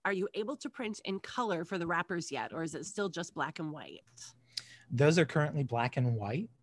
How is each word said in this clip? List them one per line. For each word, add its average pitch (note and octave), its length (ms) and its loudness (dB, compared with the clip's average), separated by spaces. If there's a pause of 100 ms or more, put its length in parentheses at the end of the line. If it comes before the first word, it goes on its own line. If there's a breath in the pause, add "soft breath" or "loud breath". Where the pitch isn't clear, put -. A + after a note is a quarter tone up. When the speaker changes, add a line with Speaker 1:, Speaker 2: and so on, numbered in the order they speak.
Speaker 1:
Are G3 80 4
you F#3+ 220 0
able A3 220 -4
to - 120 -8
print G#3+ 340 -6
in F#3+ 160 -4
color F#3 460 -2
for F#3+ 140 -4
the E3+ 80 -2
wrappers E3+ 440 0
yet, A2+ 220 -4
or D#3 80 -4
is D#3+ 140 -4
it C3+ 100 -6
still G3 240 -4
just E3+ 240 -6
black D#3 240 -4
and D#3 140 -4
white? A2+ 320 -14 (880 loud breath)
Speaker 2:
Those D3 260 8
are E3 80 8
currently D3+ 380 2
black A#2+ 340 0
and B2 180 4
white. A2+ 340 -2 (140)